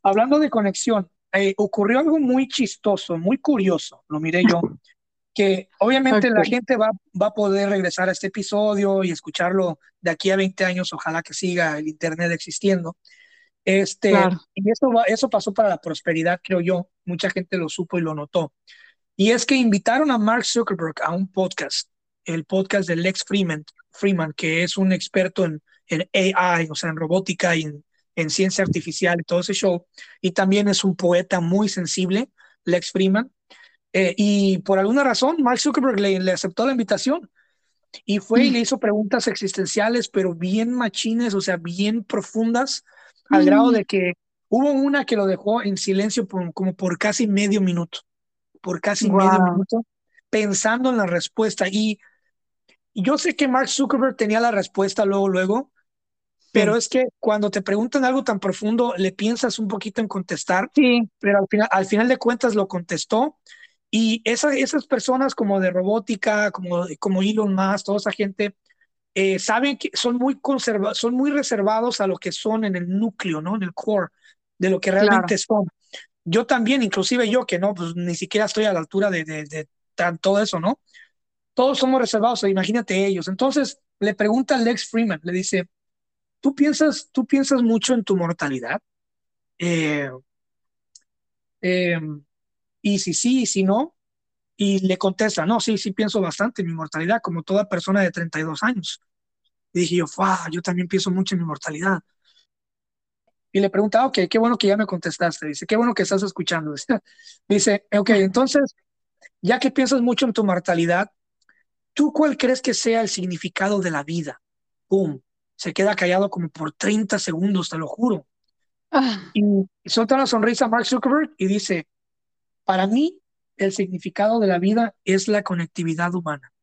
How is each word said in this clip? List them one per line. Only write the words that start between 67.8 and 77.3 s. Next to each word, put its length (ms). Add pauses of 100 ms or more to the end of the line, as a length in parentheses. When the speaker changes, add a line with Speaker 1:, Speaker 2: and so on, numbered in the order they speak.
Speaker 1:
toda 120
esa 140
gente, 440 (600)
eh, 240
saben 380
que 160
son 240
muy 220
conserva-, 560
son 200
muy 160
reservados 720
a 60
lo 100
que 140
son 340
en 120
el 120
núcleo, 520
¿no? 140
En 80
el 100
core, 360 (480)
de 120
lo 120
que 100
realmente 460
Speaker 2:
Claro. 0
Speaker 1:
son. 300 (580)
Yo 220
también, 360
inclusive 460
yo, 160